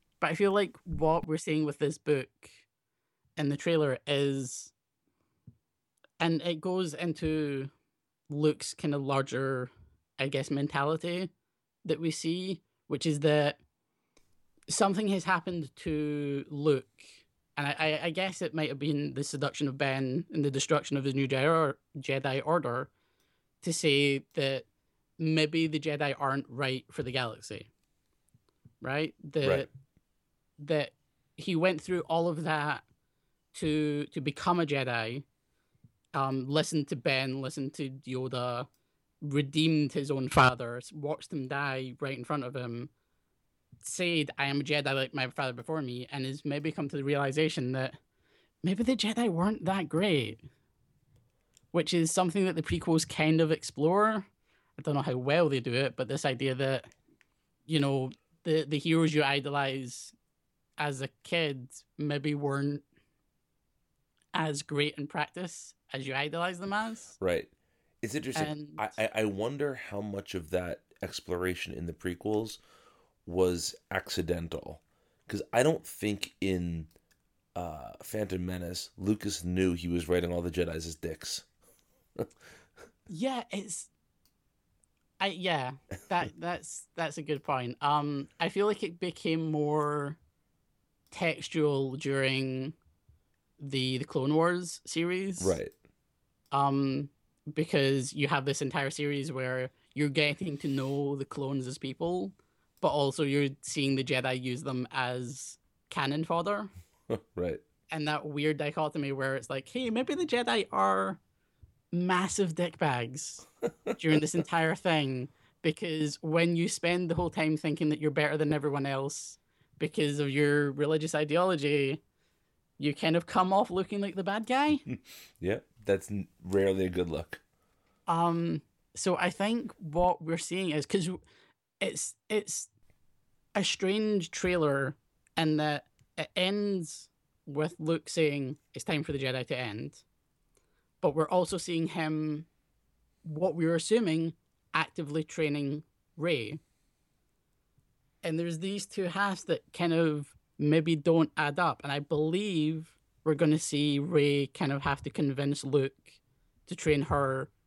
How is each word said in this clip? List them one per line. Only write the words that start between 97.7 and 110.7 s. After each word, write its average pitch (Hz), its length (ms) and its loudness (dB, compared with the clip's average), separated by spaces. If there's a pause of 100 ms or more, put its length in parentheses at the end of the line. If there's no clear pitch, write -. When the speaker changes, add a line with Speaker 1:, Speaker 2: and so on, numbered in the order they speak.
Speaker 1:
you 147 140 0
have 135 180 0
this 143 160 -2
entire 139 280 -2
series 143 420 -4
where 127 380 -4 (260)
you're 147 140 2
getting 147 480 0
to 156 100 -6
know 139 480 0
the 135 100 -6
clones 135 400 -4
as 131 120 -8
people, 175 560 -4 (480)
but 160 80 4
also 139 340 2
you're 143 260 2 (120)
seeing 139 340 0
the 135 80 0
Jedi 127 380 0
use 127 220 -4
them 127 280 -4
as 127 680 -6 (320)
cannon 143 340 -2
fodder. 190 460 -2 (400)
Speaker 2:
<laughs> 113 100 0 (180)
Right. 87 240 -2 (280)
Speaker 1:
And 156 200 -4
that 151 160 -2
weird 147 320 0
dichotomy 147 560 -2
where 135 240 -2
it's 117 120 -8
like, 135 200 -6
hey, 247 200 -4
maybe 247 240 0
the 349 120 0
Jedi 240 480 0